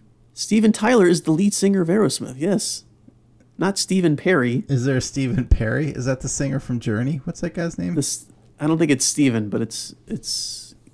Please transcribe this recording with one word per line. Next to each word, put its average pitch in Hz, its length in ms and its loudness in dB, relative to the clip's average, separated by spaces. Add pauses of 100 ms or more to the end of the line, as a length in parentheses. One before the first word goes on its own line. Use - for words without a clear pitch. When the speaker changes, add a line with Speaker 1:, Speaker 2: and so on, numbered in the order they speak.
(340)
Speaker 1:
Steven 214 380 4
Tyler 214 360 4
is 170 160 4
the 160 80 0
lead 196 220 2
singer 196 280 2
of 165 80 0
Aerosmith, 170 480 0
yes. 160 480 -2 (720)
Not 196 200 -2
Stephen 175 380 2
Perry. 131 520 0
Speaker 2:
Is 127 180 0
there 135 120 2
a 120 40 0
Stephen 127 440 -2
Perry? 127 440 0
Is 123 160 -6
that 131 160 -2
the 131 80 -8
singer 135 300 -4
from 123 200 -4
Journey? 123 460 -2
What's - 160 -8
that 151 120 -6
guy's 170 240 -6
name? 175 180 -4
Speaker 1:
This, - 300 -4 (340)
I 143 80 -4
don't 160 120 2
think 165 120 2
it's 120 140 0
Steven, 113 440 0
but 113 120 -2
it's, - 320 -10 (140)
it's, - 680 -8 (200)